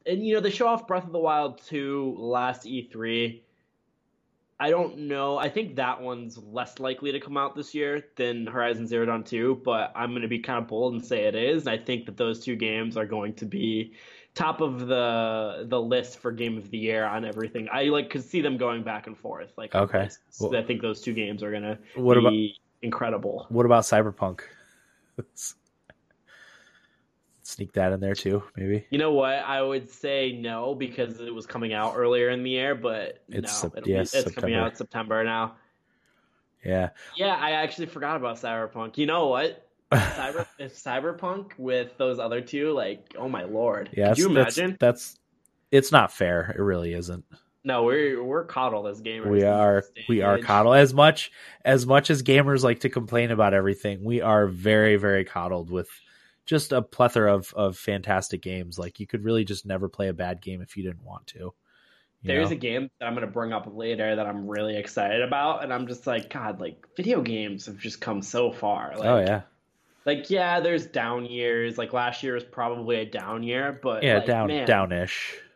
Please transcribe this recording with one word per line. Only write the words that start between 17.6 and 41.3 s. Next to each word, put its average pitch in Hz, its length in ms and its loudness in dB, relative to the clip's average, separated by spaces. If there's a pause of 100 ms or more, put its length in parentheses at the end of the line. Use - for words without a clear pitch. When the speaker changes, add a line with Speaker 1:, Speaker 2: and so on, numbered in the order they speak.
Speaker 1:
I, 139 120 0
like, 147 260 2
could 131 140 -8
see 175 160 -4
them 139 160 0
going 117 260 -2
back 107 240 -8
and 110 100 -16
forth. - 400 -14
Like, 110 160 -12
Speaker 2:
Okay. 98 260 2
Speaker 1:
places. 95 200 -4 (220)
Speaker 2:
Well, 107 160 0
Speaker 1:
I 113 80 0
think 117 180 -4
those 110 180 -4
two 123 120 -6
games 104 320 -6
are 104 80 -6
gonna 104 260 -6 (160)
Speaker 2:
what 123 220 6
about, 117 140 8
Speaker 1:
be 107 260 0 (260)
incredible. 113 680 -4
Speaker 2:
what 117 160 4
about 117 180 8
Cyberpunk? 104 560 0 (760)
<laughs> - 380 -14 (1900)
Sneak - 260 -10
that 92 200 2
in 95 80 -2
there 98 140 0
too, 101 280 0 (140)
maybe. 101 320 -2
Speaker 1:
You 139 100 -2
know 156 140 2
what? 135 220 4
I 135 260 -2
would 135 300 -2
say 135 420 -2
no, 117 420 -4
because 120 460 -6
it 117 120 -10
was 110 140 -12
coming 113 280 -4
out 110 220 -2
earlier 120 340 4
in 123 120 -2
the 127 80 -4
year, 131 240 0
but 113 540 -6
Speaker 2:
It's - 340 -6
Speaker 1:
no, 85 60 -2
Speaker 2:
Sep-, - 100 -10
Speaker 1:
it'll - 120 -8
Speaker 2:
yes, 95 220 0
Speaker 1:
be, 135 60 2
it's 127 120 0
coming 113 240 -2
Speaker 2:
September. 113 120 2
Speaker 1:
out 110 120 -6
September 110 460 -4
now. 113 320 -4 (1080)
Speaker 2:
Yeah. 92 260 0 (280)
Speaker 1:
Yeah, 190 200 0
I 156 120 -2
actually 156 360 -2
forgot 160 300 -6
about 120 200 -4
Cyberpunk. 113 600 -6
You 147 80 0
know 156 240 2
what? 135 400 -2 (100)
Speaker 2:
<laughs> - 140 -6
Speaker 1:
Cyber-, 143 540 0 (120)
if 135 140 -12 (100)
Cyberpunk 170 760 -6